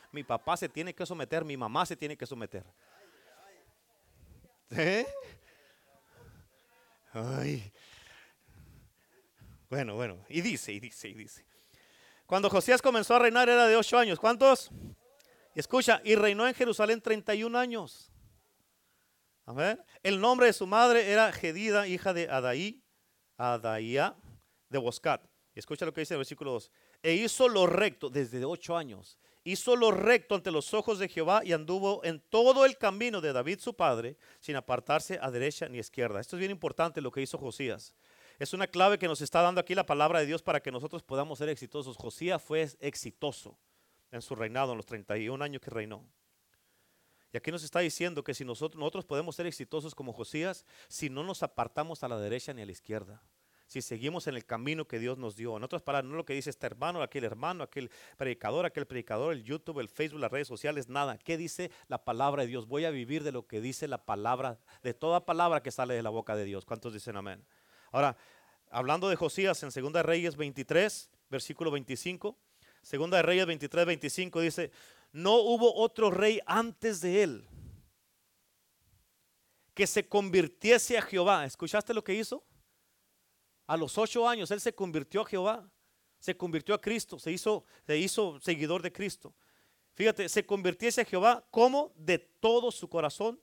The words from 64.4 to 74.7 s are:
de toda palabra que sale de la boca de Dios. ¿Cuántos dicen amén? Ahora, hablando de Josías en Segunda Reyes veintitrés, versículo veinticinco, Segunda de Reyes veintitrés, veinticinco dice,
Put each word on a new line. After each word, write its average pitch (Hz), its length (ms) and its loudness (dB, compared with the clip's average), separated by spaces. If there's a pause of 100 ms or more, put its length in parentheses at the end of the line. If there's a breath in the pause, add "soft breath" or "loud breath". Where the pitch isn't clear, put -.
de 123 100 -4
toda 170 320 0
palabra 165 360 2
que 127 100 -8
sale 127 240 -4
de 117 80 -2
la 110 80 -4
boca 110 260 -4
de 104 80 -4
Dios. 98 180 -10
¿Cuántos 113 300 -10
dicen 104 240 -12
amén? 101 280 -14 (460 soft breath)
Ahora, 135 240 2 (540 soft breath)
hablando 151 400 -2
de 175 80 2
Josías 180 460 -2
en 139 80 -10
Segunda 147 300 -2
Reyes 165 360 0
veintitrés, 151 720 0 (200)
versículo 151 400 -6
veinticinco, 147 680 -6 (440 soft breath)
Segunda 170 360 0
de 170 60 8
Reyes 180 220 4
veintitrés, 160 400 0
veinticinco 165 540 -2
dice, 165 320 -2 (400 loud breath)